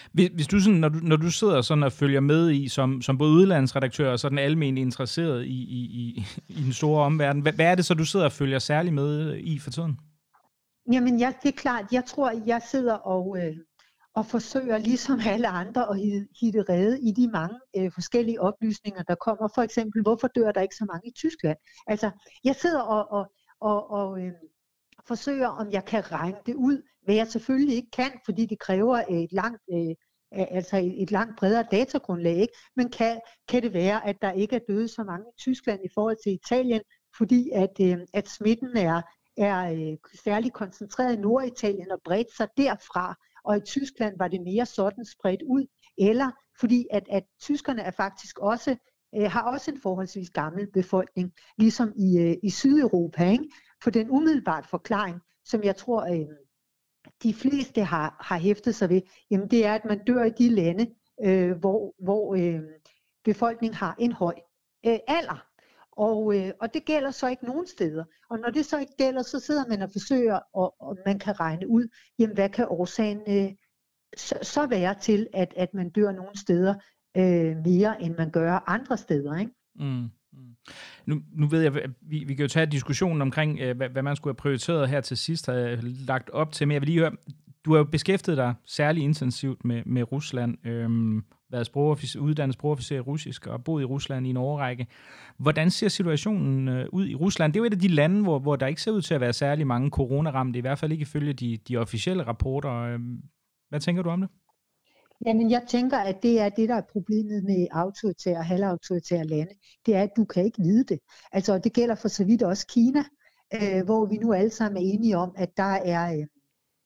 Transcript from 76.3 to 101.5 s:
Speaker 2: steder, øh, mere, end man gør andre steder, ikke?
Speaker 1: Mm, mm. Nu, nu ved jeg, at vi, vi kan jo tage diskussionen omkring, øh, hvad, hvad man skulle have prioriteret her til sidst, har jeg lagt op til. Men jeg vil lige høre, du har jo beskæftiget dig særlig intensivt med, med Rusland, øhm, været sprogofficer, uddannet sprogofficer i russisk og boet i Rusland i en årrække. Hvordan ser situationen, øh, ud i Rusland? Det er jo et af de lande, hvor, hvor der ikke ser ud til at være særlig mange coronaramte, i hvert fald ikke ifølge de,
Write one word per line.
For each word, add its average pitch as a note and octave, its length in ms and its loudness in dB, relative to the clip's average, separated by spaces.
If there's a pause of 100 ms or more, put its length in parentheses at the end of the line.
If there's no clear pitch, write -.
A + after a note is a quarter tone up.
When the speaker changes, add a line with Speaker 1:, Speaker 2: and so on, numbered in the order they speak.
Speaker 2:
steder, F#3 340 2 (420)
øh, E3+ 480 2
mere, F#3 380 4
end E3 140 -4
man E3 140 -2
gør E3 360 0
andre A#3 300 -2
steder, D3 420 -4
ikke? A3+ 140 -6 (220)
Speaker 1:
Mm, D3 100 -10
mm. B2 260 -4 (960)
Nu, D3+ 140 -2 (120)
nu D3+ 140 0
ved D#3+ 140 2
jeg, D3 160 2
at C#3 140 -6 (100)
vi, D#3 240 -8
vi C#3 100 -6
kan C#3+ 100 0
jo C3+ 40 0
tage D#3+ 180 2
diskussionen D3 560 0
omkring, D3 380 0
øh, B2+ 160 -4
hvad, C3 120 -4
hvad C3 140 -4
man C#3+ 140 -2
skulle C#3+ 160 -6
have B2 100 -10
prioriteret C#3+ 460 0
her C#3 120 0
til B2 160 -6
sidst, D#3+ 300 -4
har B2 60 -4
jeg A#2+ 300 -2
lagt B2+ 480 -6
op D3+ 220 -2
til. D3 160 0
Men D3 40 2
jeg C#3+ 80 0
vil C#3+ 80 0
lige E3 100 2
høre, D#3+ 180 2 (480)
du D#3 80 0
har D#3+ 60 8
jo D3+ 60 6
beskæftiget E3 520 0
dig B2 180 0 (120)
særlig D#3 360 0
intensivt C3+ 640 -2
med, A#2+ 220 -2
med B2 260 -2
Rusland, B2 540 -4
øhm, A2+ 580 -2 (260)
været A#2+ 160 -4
sprogofficer, D3 540 -2
uddannet D3 340 0
sprogofficer C#3+ 420 -4
i B2+ 40 -4
russisk C#3 460 -8
og B2 180 -10
boet D#3+ 180 -2
i - 20 -2
Rusland C3 420 -4
i B2+ 40 -2
en B2+ 60 -2
årrække. B2+ 500 -4 (520)
Hvordan D#3 320 2
ser G#3 180 0
situationen, D3+ 800 0
øh, B2+ 240 -2
ud F#3+ 140 0
i - 80 -6
Rusland? D#3+ 380 2
Det F#3 60 0
er A3+ 40 2
jo A#3 40 2
et A3 60 2
af G3 60 0
de F#3 100 4
lande, E3+ 340 4
hvor, E3 160 2
hvor C#3+ 180 0
der C3 100 -2
ikke D3+ 160 -4
ser A3+ 80 -2
ud G#3 120 0
til E3 120 -2
at C#3 60 0
være A#2+ 120 0
særlig D3 340 0
mange C3 240 0
coronaramte, C3 680 0
i - 20 -2
hvert C3 180 -2
fald D#3 140 -2
ikke D#3+ 100 -4
ifølge D3 300 -2
de, A#2+ 260 -4 (100)